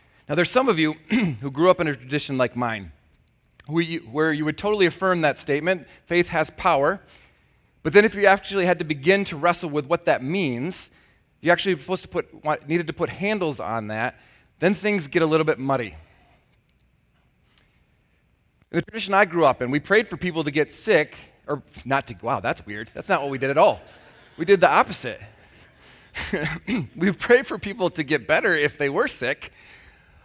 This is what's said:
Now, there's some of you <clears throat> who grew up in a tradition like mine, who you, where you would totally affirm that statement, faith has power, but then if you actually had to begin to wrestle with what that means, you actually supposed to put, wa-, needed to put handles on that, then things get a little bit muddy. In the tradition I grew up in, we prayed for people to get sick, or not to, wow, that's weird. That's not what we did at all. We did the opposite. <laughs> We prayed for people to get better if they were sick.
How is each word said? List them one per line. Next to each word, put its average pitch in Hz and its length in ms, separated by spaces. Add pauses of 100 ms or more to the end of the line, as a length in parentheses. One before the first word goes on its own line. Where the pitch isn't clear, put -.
(280)
Now, 147 60
there's 170 160
some 262 180
of 185 100
you 156 140
<clears throat> - 180 (300)
who 139 100
grew 156 200
up 180 100
in 160 80
a 139 80
tradition 131 400
like 123 200
mine, 110 360 (720)
who 156 140
you, 165 200
where 156 320
you 151 120
would 151 140
totally 208 280
affirm 180 360
that 143 160
statement, 151 480 (200)
faith 175 220
has 160 220
power, 170 500 (800)
but 156 100
then 208 120
if 214 100
you 202 120
actually 190 400
had 180 120
to 170 60
begin 156 400
to 175 120
wrestle 170 340
with 143 160
what 165 200
that 123 160
means, 147 680 (500)
you 156 100
actually 175 280
supposed 180 240
to - 60
put, - 360
wa-, 151 120 (100)
needed 160 200
to 156 60
put 165 160
handles 175 520
on 107 280
that, 110 300 (400)
then 185 160
things 202 320
get 165 160
a 160 40
little 156 180
bit 151 140
muddy. 123 360 (2750)
In 180 60
the 170 60
tradition 202 320
I 202 100
grew 170 200
up 127 180
in, 123 80
we 143 100
prayed 214 280
for 170 80
people 165 280
to 147 60
get 147 220
sick, 165 440 (300)
or 139 160 (220)
not 135 220
to, 107 160
wow, 117 180
that's 120 240
weird. 107 300
That's - 140
not 175 120
what 143 100
we 135 80
did 135 120
at 139 80
all. 160 220 (560)
We 160 80
did 190 160
the 165 100
opposite. 156 540
<laughs> - 60 (1700)
We 180 160
prayed 247 340
for 214 120
people 196 320
to 160 120
get 135 240
better 185 280
if 147 240
they 143 100
were 202 200
sick. - 440 (720)